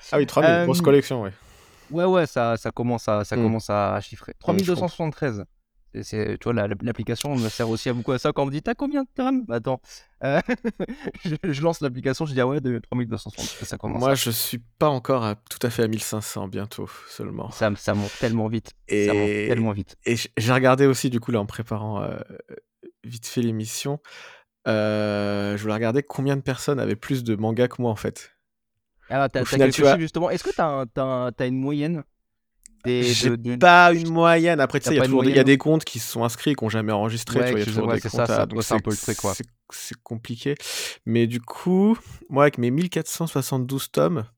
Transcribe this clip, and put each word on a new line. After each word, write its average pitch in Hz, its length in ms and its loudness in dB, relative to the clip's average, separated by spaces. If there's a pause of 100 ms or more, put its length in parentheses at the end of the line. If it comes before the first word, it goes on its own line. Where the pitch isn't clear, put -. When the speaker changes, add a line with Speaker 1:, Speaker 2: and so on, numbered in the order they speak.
(120)
Speaker 1:
Ah 147 60 2
oui, 143 80 4
trois - 160 0
mille, 160 100 6
Speaker 2:
Euh, 170 120 2
Speaker 1:
grosse 175 160 2
collection, 139 420 4
ouais. 98 100 -6 (580)
Speaker 2:
ouais, 170 140 -2
ouais, 180 220 4
ça, 117 300 0
ça 110 140 -6
commence 120 380 -4
à, 104 160 0
ça - 120 -4
Speaker 1:
Hmm. 120 60 2
Speaker 2:
commence 110 280 -2
à 104 300 0
chiffrer. - 320 -16
Speaker 1:
Hmm, - 20 -16
je - 40 -20
comprends. - 20 -
Speaker 2:
Trois 170 140 -2
mille 190 120 2
deux 175 100 0
cent 185 120 -2
soixante-treize. 143 560 -6 (480)
C'est, 107 120 -10
c'est, 107 340 -4
tu - 60 -16
vois, 117 80 0
la, 107 160 0
la, 107 140 -4
l'application 117 520 -4
me 117 140 0
sert 113 200 -4
aussi 113 200 -4
à 127 40 0
beaucoup 120 200 -2
à 127 80 0
ça. 151 120 0
Quand 147 120 -2
on - 20 -2
me 139 60 -6
dit, « 151 100 -6
T'as 240 140 -4
combien 285 260 -2
de 254 100 -8
tomes ? » 262 360 -2
Bah, 117 80 -4
attends. 127 240 -4 (420)
Euh, 139 180 0 (420)
<laughs> - 420 -10
je, 156 180 -2
je 147 200 -2
lance 165 180 0
l'application, 135 460 -2
je 143 60 -8
dis, « 127 80 0
Ah 123 60 4
ouais, 143 140 0
de 123 180 -2
trois - 180 -8
mille 123 120 -2
deux 113 80 -6
cent 110 140 -12
soixante. » - 180 -8 (180)
Ça 107 100 -8
commence 110 220 -6
Speaker 1:
Moi, 127 120 2
Speaker 2:
à 139 40 4
Speaker 1:
je 123 160 -2
suis 117 300 -4 (180)
pas 156 100 4
encore 127 360 0
à, 107 100 0
tout - 320 -14
à - 20 2
fait 117 140 0
à 110 60 2
mille 110 120 -2
cinq 110 200 -6
cents 101 260 -8
bientôt 101 420 -8 (200)
seulement. 104 420 -10
Speaker 2:
Ça, 107 240 -2
ça 104 200 -4
monte 101 260 -2
tellement 113 260 0
vite. 110 220 -4 (200)
Ça 104 260 2
monte 104 160 2
Speaker 1:
Et, 104 180 -2
Speaker 2:
tellement 113 240 0
vite. 101 240 -8 (100)
Speaker 1:
et 117 80 2
j-, - 140 -4 (100)
j'ai 113 140 2
regardé 131 340 6
aussi, 131 240 2
du 120 80 -2
coup, 117 140 -4
là, 113 80 2
en 104 60 -2
préparant, 107 560 -6
euh, - 160 -6 (840)
vite 117 240 -14
fait - 160 -2
l'émission, 113 560 -4 (680)
euh, 104 880 0
je 104 60 -8
voulais 107 120 -2
regarder 117 300 0
combien 139 320 -2
de 135 60 -6
personnes 135 360 -2
avaient 104 160 0
plus 123 300 -4
de 113 100 0
mangas 110 320 0
que - 160 -6
moi, 120 80 0
en 107 60 -2
fait. - 340 -8 (760)
Speaker 2:
Ah, 135 200 0
t'as, 127 120 -2
Speaker 1:
Au - 20 0
Speaker 2:
t'as - 80 -4
Speaker 1:
final, 135 200 6
Speaker 2:
quelque - 40 -2
Speaker 1:
tu 151 80 2
vois 139 120 8
Speaker 2:
chose, 170 60 0
justement. 160 300 -2
Est-ce 175 140 -4
que 370 100 -2
t'as 170 140 2
un, 135 180 -2
t'as - 160 -4
un, 127 300 -2
t'as 127 160 -2
une 127 100 -2
moyenne 147 460 -2 (800)
des, 123 180 2
Speaker 1:
J'ai 120 260 2
Speaker 2:
de, 120 80 2
de 120 200 -4
Speaker 1:
pas 175 360 10
une 165 160 0
moyenne. 165 500 4
Après, 135 220 2
tu - 40 -18
Speaker 2:
T'as 123 60 0
Speaker 1:
sais, 160 40 2
il - 20 6
y 127 40 6
a - 20 4
Speaker 2:
pas 131 40 4
une 131 40 0
Speaker 1:
toujours 131 120 4
des, 127 60 4
il - 20 4
y - 40 0
a 135 80 8
Speaker 2:
moyenne ? 131 40 6
Speaker 1:
des 135 120 8
comptes 156 260 2
qui - 140 -10
se - 120 -8
sont 117 140 -2
inscrits, 117 300 0
qui 113 100 -4
ont 107 60 0
jamais 107 220 0
enregistré, 110 480 0
Speaker 2:
Ouais, 123 40 4
Speaker 1:
tu 127 60 0
vois, 113 80 2
il - 20 2
y - 20 2
a - 40 2
Speaker 2:
qui 104 40 -2
se, 107 40 -4
Speaker 1:
toujours 110 160 0
Speaker 2:
ouais, 117 60 2
Speaker 1:
des 113 40 0
Speaker 2:
c'est 113 80 -6
Speaker 1:
comptes 117 180 0
Speaker 2:
ça, 113 60 0
Speaker 1:
à, 110 60 2
Speaker 2:
ça, 107 80 2
Speaker 1:
donc 110 160 -4
Speaker 2:
c'est - 100 -2
un 110 60 2
Speaker 1:
c'est, 101 40 0
Speaker 2:
peu 107 80 -2
le 104 60 0
truc, 107 220 -4
quoi. 98 160 -2
Speaker 1:
c'est, 120 100 -8 (260)
c'est - 320 -14
compliqué. 117 520 -6 (500)
Mais 117 220 4
du 117 160 -4
coup, 190 560 2 (320)
moi, 139 140 4
avec 147 120 4
mes 120 140 0
mille 165 180 0
quatre 165 200 -4
cent - 180 -4
soixante-douze 131 640 -4
tomes 147 340 2 (140)